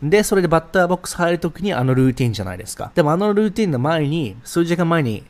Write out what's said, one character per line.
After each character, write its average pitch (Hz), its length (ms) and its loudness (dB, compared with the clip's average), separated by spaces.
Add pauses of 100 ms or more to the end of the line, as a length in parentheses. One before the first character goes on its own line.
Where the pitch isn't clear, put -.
で、 185 180 4
そ 202 140 0
れ 185 80 4
で 170 40 2
バ 160 140 2
ッ 160 40 -8
タ 185 200 2
ー - 20 2
ボ 180 80 -2
ッ - 40 0
ク - 100 -12
ス - 60 -10
入 170 160 0
る 170 80 0
時 165 240 -6
に 196 100 -2
あ 123 100 -2
の 131 120 2
ル 131 160 4
ー - 20 -2
テ 127 120 -2
ィ 117 40 0
ン 107 40 -2
じ 101 100 -6
ゃ - 20 -6
な 92 80 -8
い 90 60 -10
で - 80 -16
す - 100 -12
か。 - 160 -10
で 175 80 2
も 151 100 2
あ 165 60 2
の 208 160 2
ル 208 160 2
ー - 20 -4
テ 220 120 -2
ィ 196 40 0
ン 165 40 0
の 123 80 0
前 151 280 0
に、 139 360 -4
数 170 220 0
時 170 120 0
間 170 100 0
前 165 140 2
に 110 280 -4